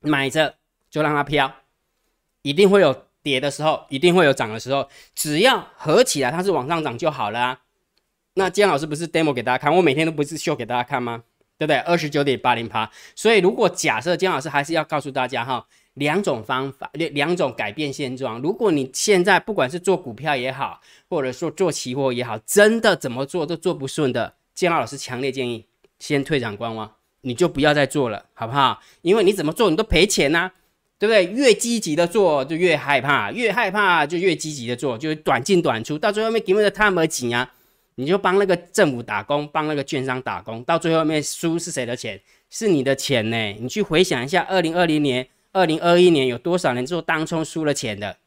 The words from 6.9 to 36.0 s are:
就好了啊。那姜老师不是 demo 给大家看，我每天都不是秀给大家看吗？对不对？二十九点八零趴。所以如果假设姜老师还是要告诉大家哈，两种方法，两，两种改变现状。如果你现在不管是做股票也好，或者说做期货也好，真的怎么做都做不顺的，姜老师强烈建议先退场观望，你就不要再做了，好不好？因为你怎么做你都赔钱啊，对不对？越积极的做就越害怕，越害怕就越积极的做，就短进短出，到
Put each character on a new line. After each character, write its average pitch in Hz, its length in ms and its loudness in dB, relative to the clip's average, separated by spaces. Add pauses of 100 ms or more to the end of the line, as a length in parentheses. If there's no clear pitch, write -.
就 156 140 0
好 127 200 -4
了 117 100 -4
啊。 127 200 -2 (720)
那 190 140 0
姜 202 200 2
老 151 100 2
师 151 80 -4
不 151 80 -6
是 165 140 -6
demo 160 240 2
给 120 100 -2
大 123 100 0
家 131 60 0
看， 147 160 2
我 185 80 6
每 156 100 4
天 156 140 0
都 160 60 -4
不 151 100 -4
是 151 160 -6
秀 160 160 -2
给 120 100 -8
大 120 120 -4
家 120 60 0
看 123 200 -4
吗？ 117 220 -8 (340)
对 156 80 -2
不 151 60 2
对？ 135 80 4
二 170 180 0
十 156 100 -4
九 143 160 0
点 131 140 0
八 127 160 2
零 113 120 -4
趴。 110 240 -4 (240)
所 226 200 4
以 208 60 6
如 180 120 4
果 233 160 2
假 143 320 0
设 165 160 -2
姜 185 160 0
老 143 80 -2
师 160 80 -8
还 143 160 0
是 165 80 -8
要 165 120 0
告 147 160 -4
诉 139 100 -10
大 127 180 -2
家 120 160 -4
哈， 123 220 -6 (280)
两 147 280 0
种 139 200 -2
方 135 300 -4
法， - 220 -14
两， 156 180 -4
两 147 240 0
种 147 180 -2
改 107 160 -6
变 143 220 -6
现 131 240 -6
状。 120 240 -6
如 147 100 -2
果 220 200 0
你 139 240 0
现 190 280 2
在 185 160 4
不 - 140 -6
管 147 160 0
是 170 100 -8
做 185 160 2
股 139 200 -6
票 143 200 -4
也 127 160 -4
好， 127 300 -8 (300)
或 165 120 -2
者 127 80 -2
说 156 200 -6
做 180 200 0
期 123 240 -6
货 135 180 0
也 120 120 -4
好， 113 140 -8
真 214 420 4
的 214 160 2
怎 131 160 -6
么 135 140 -4
做 175 180 -4
都 170 120 -6
做 170 180 -2
不 143 120 -10
顺 156 240 -2
的， 117 240 -4 (200)
姜 175 180 0
老 143 140 0
师 143 100 -12
强 123 240 -10
烈 135 100 -2
建 123 200 -4
议 110 160 -10 (320)
先 143 260 -2
退 147 160 -2
场 113 160 -6
观 113 180 -8
望， 110 160 -10 (320)
你 123 120 -4
就 175 140 2
不 170 120 -4
要 151 140 4
再 147 100 2
做 135 240 -2
了， 104 240 -8
好 - 140 -10
不 113 60 -8
好？ 131 280 2 (220)
因 180 140 2
为 214 80 2
你 170 80 4
怎 180 120 -2
么 151 80 0
做 220 160 2
你 156 80 2
都 - 60 0
赔 170 240 4
钱 151 280 2
啊， 175 180 -2 (460)
对 208 100 2
不 226 40 4
对？ 208 140 6
越 240 260 4
积 233 280 0
极 151 160 -2
的 170 100 4
做 165 380 2
就 160 120 -6
越 165 200 2
害 139 240 2
怕， 120 320 0
越 214 200 -2
害 208 180 0
怕 180 360 2
就 165 100 -4
越 175 180 2
积 156 200 -10
极 120 140 -8
的 120 80 -4
做， 123 200 -4
就 156 200 -4
短 139 260 0
进 180 180 4
短 123 220 0
出， 147 160 -6
到 208 140 -2